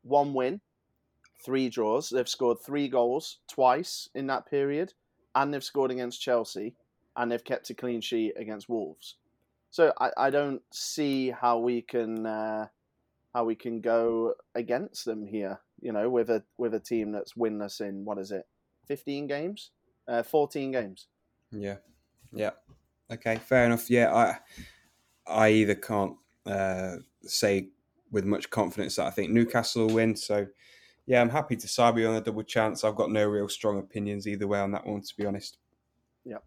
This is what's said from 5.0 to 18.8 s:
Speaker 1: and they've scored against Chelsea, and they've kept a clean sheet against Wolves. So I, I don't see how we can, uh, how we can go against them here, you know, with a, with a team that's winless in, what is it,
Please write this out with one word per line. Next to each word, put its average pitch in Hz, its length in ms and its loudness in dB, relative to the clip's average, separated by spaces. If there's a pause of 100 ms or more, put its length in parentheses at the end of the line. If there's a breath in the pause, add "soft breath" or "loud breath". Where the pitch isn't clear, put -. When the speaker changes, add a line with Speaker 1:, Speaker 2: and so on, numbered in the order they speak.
Speaker 1:
and 139 180 2
they've 135 100 -6
scored 131 280 0
against 123 300 -6
Chelsea, 117 540 -2 (420)
and 120 140 0
they've 120 120 -2
kept - 260 -4
a 123 40 -10
clean 120 260 -4
sheet 110 380 -2
against 107 320 -10
Wolves. 101 460 -8 (540)
So 160 300 6
I, 131 180 2
I 139 120 4
don't 143 320 0 (100)
see 135 580 -2
how 120 300 2
we 120 220 0
can, 113 440 -4
uh, 110 420 -4 (680)
how 120 100 0
we 113 120 0
can 117 260 -6
go 117 520 2 (220)
against 120 500 -4
them 107 200 -6
here, 98 340 -6 (220)
you 120 100 -8
know, 107 180 0
with 120 200 0
a, 110 140 0 (140)
with 117 160 -2
a 107 60 -2
team 107 320 -4
that's 104 220 -8
winless 107 480 -4
in, 98 240 -8
what 104 120 -6
is 95 140 -10
it, 95 160 -8 (400)